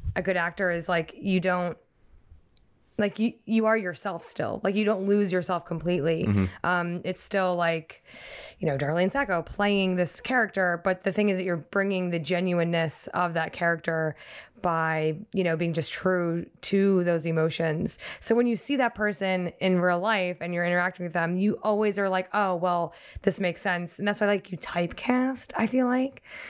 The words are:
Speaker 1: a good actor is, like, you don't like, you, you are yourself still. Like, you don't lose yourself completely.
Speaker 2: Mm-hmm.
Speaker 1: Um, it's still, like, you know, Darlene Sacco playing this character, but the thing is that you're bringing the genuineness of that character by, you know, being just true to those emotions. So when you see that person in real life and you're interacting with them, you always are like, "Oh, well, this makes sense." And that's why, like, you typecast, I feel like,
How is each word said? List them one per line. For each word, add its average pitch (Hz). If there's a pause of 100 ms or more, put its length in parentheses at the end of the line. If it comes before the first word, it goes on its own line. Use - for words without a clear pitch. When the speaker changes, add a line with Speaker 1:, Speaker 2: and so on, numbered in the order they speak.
(160)
Speaker 1:
a 185
good 185
actor 175
is, 170
like, 170
you 190
don't 180 (1200)
like, 208
you, 240 (140)
you 220
are 220
yourself 180
still. -
Like, 196
you 214
don't 202
lose 202
yourself 180
completely. 165
Speaker 2:
Mm-hmm. 101 (200)
Speaker 1:
Um, 175
it's 185
still, 185
like, 165 (560)
you 170
know, 139
Darlene 160
Sacco 190
playing 196
this 180
character, 190
but 185
the 196
thing 208
is 190
that 185
you're 180
bringing 185
the 170
genuineness 170
of 175
that 160
character 165 (460)
by, 160 (160)
you 190
know, 165
being 170
just 160
true 175 (180)
to 196
those 170
emotions. 160 (220)
So -
when 240
you 233
see -
that 247
person 190
in 185
real 175
life 185
and 175
you're 175
interacting 175
with 165
them, 170
you 202
always 208
are 196
like, 185
"Oh, 190
well, 170 (300)
this -
makes 175
sense." 175
And 202
that's 208
why, 208
like, 202
you 175
typecast, 254
I 220
feel 254
like, 262 (260)